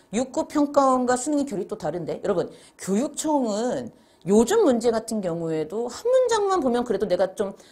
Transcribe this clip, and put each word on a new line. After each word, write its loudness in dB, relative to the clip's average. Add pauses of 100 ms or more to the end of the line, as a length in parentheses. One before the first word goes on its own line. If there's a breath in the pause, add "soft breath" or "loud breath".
(120)
육구평가원과 0
수능의 -2
결이 -6
또 -10
다른데 -6
여러분 0 (280 loud breath)
교육청은 -2 (340 soft breath)
요즘 6
문제 4
같은 -4
경우에도 -4
한 -4
문장만 2
보면 0
그래도 -2
내가 0
좀 -4 (180 loud breath)